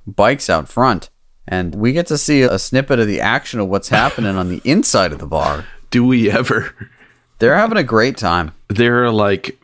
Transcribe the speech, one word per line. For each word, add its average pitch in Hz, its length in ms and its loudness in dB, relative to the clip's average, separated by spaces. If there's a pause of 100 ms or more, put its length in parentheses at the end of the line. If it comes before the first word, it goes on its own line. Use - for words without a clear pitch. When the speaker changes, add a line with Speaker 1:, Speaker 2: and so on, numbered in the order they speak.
Speaker 1:
bikes 107 420 0
out 80 200 0
front, 120 420 0 (380)
and 90 260 -4
we 110 180 0
get 170 160 -2
to 151 100 -2
see 143 240 2
a 110 160 2
snippet 131 420 0
of 113 80 2
the 87 120 -2
action 120 400 -2
of 98 80 -2
what's 95 200 -4
happening 110 480 0
on 92 120 -2
the 90 140 -6
<laughs> - 20 -8
inside 110 480 2
of 73 60 -10
the 80 80 -12
bar. 73 380 -2 (260)
Speaker 2:
Do 120 140 2
we 120 260 4
ever? 113 420 0 (680)
Speaker 1:
They're 127 180 4
having 220 220 2
a 180 60 2
great 113 320 2
time. 85 360 -2 (160)
Speaker 2:
There 120 360 2
are, 120 60 0
like, 101 540 0